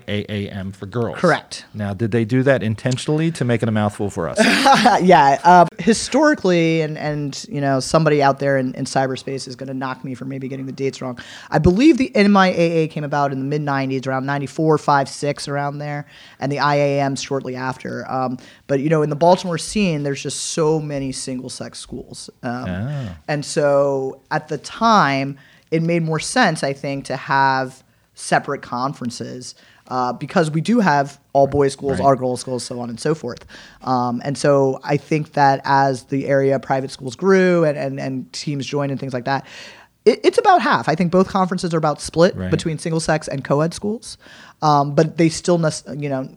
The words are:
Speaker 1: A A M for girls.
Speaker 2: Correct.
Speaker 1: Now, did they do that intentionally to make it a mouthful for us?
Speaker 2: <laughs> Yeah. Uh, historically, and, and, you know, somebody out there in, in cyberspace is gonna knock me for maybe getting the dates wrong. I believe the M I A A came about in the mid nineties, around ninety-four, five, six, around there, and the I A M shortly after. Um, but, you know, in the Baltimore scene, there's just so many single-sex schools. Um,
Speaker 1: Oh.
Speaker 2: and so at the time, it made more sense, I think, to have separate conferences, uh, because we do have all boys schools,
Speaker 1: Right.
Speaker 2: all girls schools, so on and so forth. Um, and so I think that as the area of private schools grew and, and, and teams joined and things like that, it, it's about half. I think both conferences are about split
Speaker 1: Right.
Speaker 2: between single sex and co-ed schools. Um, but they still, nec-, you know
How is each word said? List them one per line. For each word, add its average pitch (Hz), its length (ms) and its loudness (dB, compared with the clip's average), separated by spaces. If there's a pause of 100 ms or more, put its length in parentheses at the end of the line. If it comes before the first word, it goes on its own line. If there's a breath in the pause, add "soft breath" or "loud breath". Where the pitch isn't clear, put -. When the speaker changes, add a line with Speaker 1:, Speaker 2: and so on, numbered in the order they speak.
Speaker 1:
A 101 200 -4
A 101 220 -6
M 95 220 -10
for 104 160 -12
girls. 101 320 -4
Speaker 2:
Correct. - 440 0 (120)
Speaker 1:
Now, 101 180 -4
did 110 160 -2
they 117 160 2
do 127 160 2
that 131 220 4
intentionally 131 680 -2
to 135 120 -4
make 120 160 0
it 117 80 0
a - 20 0
mouthful 107 380 -2
for 85 180 -4
us? 69 120 -4
Speaker 2:
<laughs> 214 640 4
Yeah. 151 400 6
Uh, 175 220 8 (120)
historically, 190 1040 2
and, 151 160 -4
and, 147 500 -6
you 143 140 -6
know, 139 180 2
somebody 151 440 4
out 135 160 4
there 139 180 0
in, 131 160 -2
in 135 120 -6
cyberspace 135 600 -4
is 127 80 -14
gonna 135 200 -10
knock 131 280 -8
me 131 120 -8
for 139 100 -12
maybe 135 220 -8
getting 135 180 -10
the 135 60 -10
dates 135 280 -6
wrong. 127 200 -10 (320 loud breath)
I 151 80 2
believe 220 400 6
the 262 160 -2
M 202 200 6
I 190 120 6
A 170 240 2 (140)
A - 20 0
came 156 160 -6
about 143 280 0
in 135 60 -4
the 135 80 -4
mid 147 160 -2
nineties, 135 460 -2
around 131 180 -2
ninety-four, 143 540 0
five, 139 280 2
six, - 400 -6
around 143 300 -4
there, 147 300 -8 (320 loud breath)
and 135 120 -4
the 143 60 -4
I 143 200 2
A 143 240 2
M 139 140 0
shortly 131 400 -6
after. 123 560 -8
Um, 127 280 -2 (260 loud breath)
but, 139 140 0
you 147 100 0
know, 156 140 2
in 147 80 -2
the 147 40 -4
Baltimore 170 440 2
scene, 175 420 -2
there's 139 220 -6
just 139 220 -8
so 156 340 0
many 139 320 -6
single-sex 127 680 -10
schools. - 540 -14 (100)
Um, 123 260 -8
Speaker 1:
Oh. 117 420 -6 (200)
Speaker 2:
and 147 160 -4
so 139 760 0 (100)
at 151 160 -4
the 151 100 -6
time, 139 800 2 (340 soft breath)
it 160 120 2
made 165 200 0
more 156 160 -2
sense, 190 440 0
I 139 100 0
think, 139 320 -8
to 131 120 -6
have 135 640 0 (320)
separate 139 460 -2
conferences, 123 920 -8 (360 soft breath)
uh, 123 240 -2
because 156 360 -2
we 156 120 -2
do 226 180 2
have 143 400 2 (140)
all 139 140 6
boys 139 260 2
schools, 135 260 -4
Speaker 1:
Right. 127 60 2
Speaker 2:
all 139 100 6
girls 123 260 -2
schools, 123 220 -8
so 123 160 -10
on 120 100 -8
and 113 100 -10
so 156 140 0
forth. 120 320 -10 (380 loud breath)
Um, 123 400 0
and 143 140 -4
so 139 460 2
I 151 140 -2
think 151 360 -4
that 139 320 4
as 139 400 2
the 135 220 -4
area 139 280 2
of 123 60 -2
private 135 300 -4
schools 127 260 -12
grew 185 480 4
and, 147 120 0
and, 139 220 -6
and 131 340 -6
teams 143 320 -6
joined 143 260 -4
and 131 80 -6
things 135 140 -8
like 123 120 -6
that, 135 200 -2 (600 loud breath)
it, 247 180 6
it's 359 140 2
about 381 240 4
half. 214 280 0
I 156 60 2
think 170 160 0
both 185 160 4
conferences 185 460 -2
are 165 40 2
about 156 240 0
split 170 340 2
Speaker 1:
Right. 180 160 -6
Speaker 2:
between 165 280 -2
single 165 220 -2
sex 156 260 -2
and 135 160 -6
co-ed 156 300 0
schools. - 440 -8 (440 loud breath)
Um, 147 340 2
but 160 220 2
they 165 120 4
still, 175 280 0
nec-, 160 260 -2 (140)
you 147 120 -6
know 135 280 -6